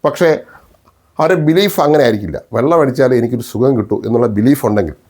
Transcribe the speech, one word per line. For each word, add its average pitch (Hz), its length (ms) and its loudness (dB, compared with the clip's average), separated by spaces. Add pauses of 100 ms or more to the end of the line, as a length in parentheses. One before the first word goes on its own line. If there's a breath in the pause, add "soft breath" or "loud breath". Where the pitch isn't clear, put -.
പക്ഷേ 160 240 0 (880 loud breath)
അവരുടെ 165 180 2 (100)
ബിലീഫ് 185 380 0
അങ്ങനെ 147 200 2
ആയിരിക്കില്ല. 101 320 -2 (180)
വെള്ളം 160 280 2
അടിച്ചാലേ 127 380 0
എനിക്കൊരു 117 280 -4
സുഖം 127 300 0
കിട്ടൂ 104 180 -4 (100)
എന്നുള്ള 120 200 0 (100)
ബിലീഫ് 131 320 2
ഉണ്ടെങ്കിൽ 92 260 -2 (140)